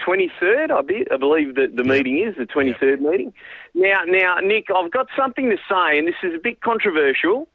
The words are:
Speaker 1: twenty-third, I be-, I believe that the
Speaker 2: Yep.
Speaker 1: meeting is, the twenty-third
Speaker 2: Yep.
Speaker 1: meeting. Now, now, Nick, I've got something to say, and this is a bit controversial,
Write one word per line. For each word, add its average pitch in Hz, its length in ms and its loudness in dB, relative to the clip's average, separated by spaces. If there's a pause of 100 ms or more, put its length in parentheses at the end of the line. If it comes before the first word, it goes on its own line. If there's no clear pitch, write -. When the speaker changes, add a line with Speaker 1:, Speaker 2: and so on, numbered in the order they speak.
Speaker 1:
twenty-third, 196 680 0
I 269 120 0
be-, 185 280 -2
I 135 60 0
believe 139 380 0
that 127 220 0
the 123 80 0
Speaker 2:
Yep. - 20 0
Speaker 1:
meeting 135 320 0
is, 208 180 -2
the 123 100 -6
twenty-third 135 540 0
Speaker 2:
Yep. 147 100 0
Speaker 1:
meeting. 196 220 -2 (420)
Now, 190 320 2
now, 185 360 2
Nick, 202 320 0
I've 175 160 0
got 254 160 -2 (100)
something 262 340 0
to 196 60 0 (120)
say, 170 300 2
and 156 80 0
this 170 160 -2
is 175 120 -4
a 165 40 -6
bit 226 220 -6
controversial, 196 960 0